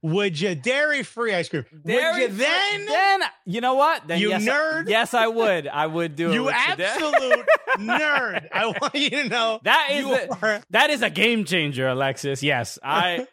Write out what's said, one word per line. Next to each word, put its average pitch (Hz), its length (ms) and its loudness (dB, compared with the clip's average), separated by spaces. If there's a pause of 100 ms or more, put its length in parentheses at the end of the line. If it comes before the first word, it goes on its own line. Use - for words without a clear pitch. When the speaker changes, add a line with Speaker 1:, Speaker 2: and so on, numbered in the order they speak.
Speaker 1:
Would 170 380 -2
you, 185 140 0
dairy-free 240 800 -2
ice 175 160 -2
cream? 143 200 -6
Would 156 140 -20
you 220 160 2
Speaker 2:
Dairy-free, 302 380 0
Speaker 1:
then? 392 480 0
Speaker 2:
then, 392 340 2 (240)
you 196 160 -4
know 254 140 2
what? 285 340 2
Then 170 100 -2
Speaker 1:
You 208 120 0
Speaker 2:
yes, 208 180 0
I, - 20 2
Speaker 1:
nerd. 311 380 0
Speaker 2:
yes, 208 240 2
I 226 140 2
would. 214 420 0
I 147 180 -2
would 160 300 -4
do 170 140 0
it 190 40 2
Speaker 1:
You 247 100 0
Speaker 2:
with 262 100 -2 (160)
the 370 60 -2
da- 170 100 -2
Speaker 1:
absolute 285 600 0 (160)
Speaker 2:
<laughs> 247 180 -2
Speaker 1:
nerd. 240 720 0
I 220 180 -2
want 220 260 -4
you 285 160 0
to 269 180 -2
know 226 360 -2
Speaker 2:
That 285 260 4
is 285 160 0
Speaker 1:
you 262 80 0
Speaker 2:
a, 254 140 -2 (120)
Speaker 1:
are 214 300 0
Speaker 2:
that 240 180 4
is 285 140 0
a 214 80 0
game 214 340 2
changer, 147 420 -2
Alexis. 135 560 -2
Yes, 135 400 -2
I, 170 500 0